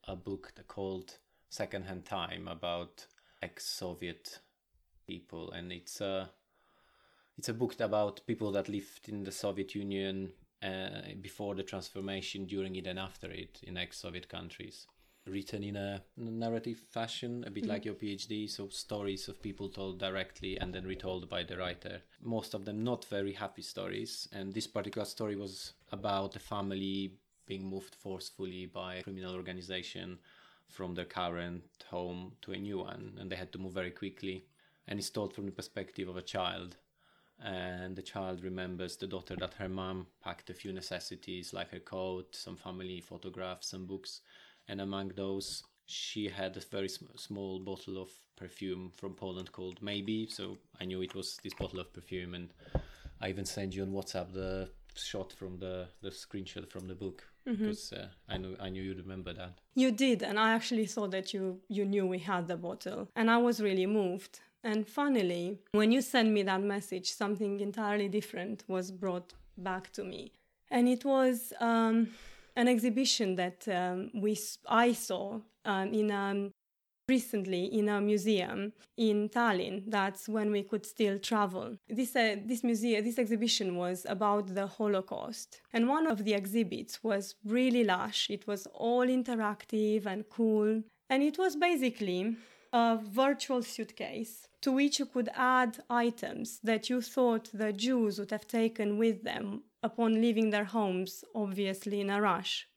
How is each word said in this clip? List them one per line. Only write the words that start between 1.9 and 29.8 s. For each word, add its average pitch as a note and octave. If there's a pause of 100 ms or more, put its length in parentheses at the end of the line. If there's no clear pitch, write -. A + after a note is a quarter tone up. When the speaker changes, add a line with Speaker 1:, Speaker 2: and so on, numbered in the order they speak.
Speaker 1:
Time F2+
about F2 (520)
ex-Soviet F2 (680)
people, F2
and F2
it's -
a, F#2+ (1080)
it's -
a A2+
book A2+
about G#2+
people G#2+
that G2
lived G2+
in G2+
the F#2+
Soviet G2
Union, G2 (300)
uh, F#2+ (200)
before G2+
the F#2+
transformation, G2
during F#2+
it, F2+
and F#2
after F#2
it F2+
in F2+
ex-Soviet F2+
countries. F2 (400)
Written G2+
in G2+
a G2 (140)
narrative A2+ (120)
fashion, A#2+
a G#2+
bit G#2
Speaker 2:
Mm-hmm. G#2
Speaker 1:
like G#2
your G#2+
P G#2
H G2+
D, G#2+
so G2+
stories G2+
of -
people G2
told F#2+
directly F#2+
and F2+
then F#2
retold F#2
by F2+
the F2
writer. F2+ (200)
Most A2+
of G2
them G#2+
not A#2+
very G2
happy -
stories, G2
and G2
this G#2+
particular G2+
story G#2
was G2 (180)
about G2
a G2+
family G2 (340)
being F#2+
moved F#2+
forcefully F#2
by F#2
a F#2
criminal F#2
organization F#2 (480)